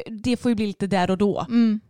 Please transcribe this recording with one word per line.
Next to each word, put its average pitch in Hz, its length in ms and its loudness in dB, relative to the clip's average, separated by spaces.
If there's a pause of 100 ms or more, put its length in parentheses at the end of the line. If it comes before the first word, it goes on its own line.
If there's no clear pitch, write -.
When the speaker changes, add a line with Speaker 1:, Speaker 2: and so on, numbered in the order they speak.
(240)
Speaker 1:
det 247 140 0
får 247 140 0
ju 233 40 0
bli 214 120 -2
lite 202 200 -6
där 185 240 0
och 185 60 0
då. 202 320 0
Speaker 2:
Mm. 226 300 2 (100)